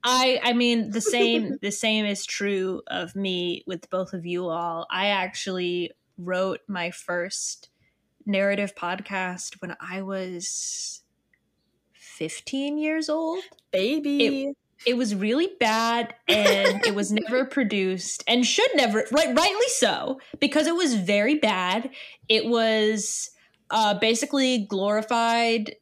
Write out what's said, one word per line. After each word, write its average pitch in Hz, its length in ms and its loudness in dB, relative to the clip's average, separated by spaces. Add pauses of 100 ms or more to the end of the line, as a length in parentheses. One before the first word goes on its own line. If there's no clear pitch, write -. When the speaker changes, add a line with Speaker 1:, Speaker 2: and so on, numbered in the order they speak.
Speaker 1:
I, 254 380 4
I 240 100 4
mean, 233 380 2
the 220 80 -2
same, 233 580 2
Speaker 2:
<laughs> - 40 -12
Speaker 1:
the 202 100 -2
same 214 340 0
is 202 200 -4
true 190 640 -4
of 175 280 -6
me 180 500 -2
with 180 240 -10
both 185 240 -4
of 170 120 -8
you 175 240 -4
all. 165 420 -4
I 190 160 0
actually 185 840 -2 (260)
wrote 185 500 -2
my 180 240 -6
first - 760 -6 (560)
narrative 202 500 0
podcast 185 840 -6
when 180 180 -10
I 190 220 -8
was - 1000 -8 (920)
fifteen - 840 -6
years 311 320 -2
old. 330 340 -2 (280)
Speaker 2:
Baby. 277 760 0
Speaker 1:
It, 285 100 -8 (280)
it 247 120 4
was 214 180 0
really 233 320 2 (140)
bad, 226 520 2 (140)
and - 580 4
it 440 80 2
was 202 180 -2
Speaker 2:
<laughs> - 20 0
Speaker 1:
never 254 320 0
produced, 196 840 -2
and 240 180 4
should 440 300 4
never, 220 360 2
right, 302 220 4
rightly 392 360 4
so, 247 500 0 (220)
because 302 260 2
it 339 80 2
was 320 200 2
very 208 400 2
bad. 208 540 0 (380)
It 220 180 4
was, 220 840 2 (400)
uh, 214 240 2
basically 233 720 2
glorified 226 1160 0